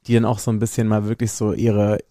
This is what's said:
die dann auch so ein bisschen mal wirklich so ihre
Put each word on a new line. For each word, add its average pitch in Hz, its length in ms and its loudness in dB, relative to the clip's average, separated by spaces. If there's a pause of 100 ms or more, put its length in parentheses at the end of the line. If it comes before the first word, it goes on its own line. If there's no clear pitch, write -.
die 117 60 0
dann 117 120 4
auch 110 140 -2
so - 120 -2
ein 110 80 0
bisschen 113 280 -2
mal 107 200 0
wirklich 113 240 -2
so 107 220 -2
ihre 104 460 2 (120)